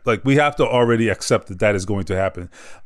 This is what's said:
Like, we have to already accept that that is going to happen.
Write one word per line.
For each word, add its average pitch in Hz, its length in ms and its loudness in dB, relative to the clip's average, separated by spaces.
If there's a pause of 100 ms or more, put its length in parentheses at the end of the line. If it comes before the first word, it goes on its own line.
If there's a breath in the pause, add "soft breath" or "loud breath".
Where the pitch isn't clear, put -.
Like, 110 200 0
we 135 120 4
have 147 200 2
to 139 100 2
already 117 420 2
accept - 400 -2
that 92 120 -12
that 104 140 2
is 95 120 -4
going 101 200 -4
to 95 100 -4
happen. 92 340 -4 (360 loud breath)